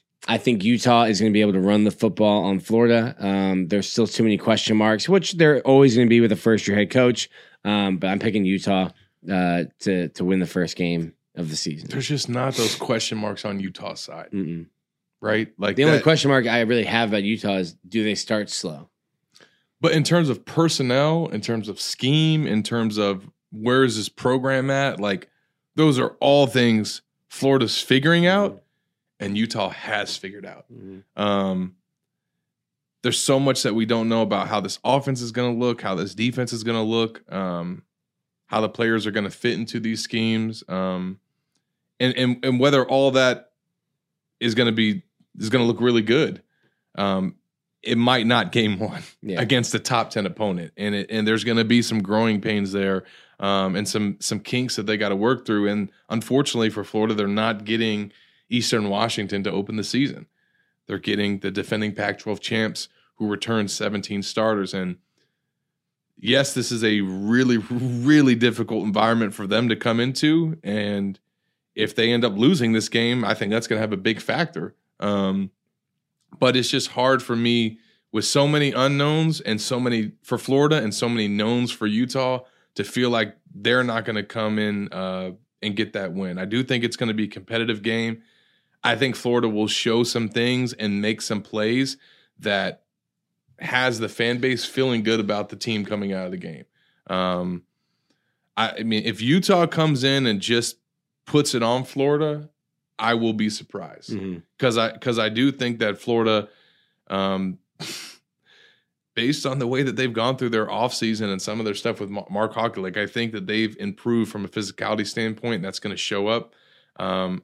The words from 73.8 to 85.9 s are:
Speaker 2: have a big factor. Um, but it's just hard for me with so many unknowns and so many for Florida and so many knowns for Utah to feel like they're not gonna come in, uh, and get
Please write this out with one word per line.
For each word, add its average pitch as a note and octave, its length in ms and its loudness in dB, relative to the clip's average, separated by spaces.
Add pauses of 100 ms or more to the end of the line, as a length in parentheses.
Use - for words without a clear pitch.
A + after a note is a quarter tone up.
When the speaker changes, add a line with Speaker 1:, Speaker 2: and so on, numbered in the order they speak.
Speaker 2:
have G#2+ 120 -2
a F#2+ 40 -2
big G#2+ 240 -2
factor. A2+ 540 -4 (240)
Um, G2 500 -2 (880)
but B2+ 180 4
it's A#2+ 140 0
just C3+ 220 -2
hard B2+ 320 2
for A#2+ 120 -4
me A#2 440 0 (320)
with G#2+ 140 -2
so C#3+ 220 4
many D3 240 2
unknowns C#3+ 720 2
and A2 180 -2
so B2 200 -2
many A#2 320 0 (100)
for B2 160 -2
Florida D3 460 4
and G#2+ 100 -4
so B2 160 -2
many A2+ 180 0
knowns A#2 440 0
for - 160 -4
Utah B2 520 0 (360)
to G2+ 80 -2
feel B2 260 0
like A2 260 0 (200)
they're A#2 280 2
not A2+ 220 -2
gonna G#2 180 -4
come G#2+ 360 -2
in, G#2 320 -2
uh, F#2 400 -6 (300)
and G#2 140 -4
get G#2+ 180 -4